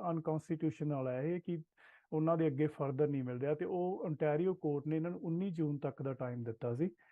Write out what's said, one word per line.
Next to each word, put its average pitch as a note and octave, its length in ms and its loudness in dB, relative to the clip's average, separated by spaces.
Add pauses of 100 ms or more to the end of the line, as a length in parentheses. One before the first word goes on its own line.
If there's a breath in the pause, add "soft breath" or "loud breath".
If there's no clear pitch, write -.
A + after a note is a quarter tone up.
(100)
ਅਨਕਨਸਟੀਟਿਊਸ਼ਨਲ D#3 960 -2
ਹੈ B2+ 140 -2
ਇਹ, F3 180 -2
ਕਿ E3+ 220 -4 (500 loud breath)
ਉਹਨਾਂ D#3+ 240 4
ਦੇ E3 100 4
ਅੱਗੇ D3 200 4
ਫਰਦਰ C#3+ 420 2
ਨਹੀਂ C#3 160 0
ਮਿਲ B2 140 -4
ਰਿਹਾ। C#3 160 2
ਤੇ D3+ 100 -4
ਉਹ F3+ 440 0
ontario D#3 460 2
ਕੋਰਟ D3 320 0
ਨੇ D#3 100 2
ਇਹਨਾਂ E3 140 0
ਨੂੰ F3+ 100 -6
ਉੱਨੀ F3+ 300 0
ਜੂਨ D3+ 280 0
ਤੱਕ C#3 240 -4
ਦਾ C3+ 100 -2
ਟਾਈਮ B2 300 -4
ਦਿੱਤਾ A#2 320 -2
ਸੀ। D#3+ 160 0 (220 soft breath)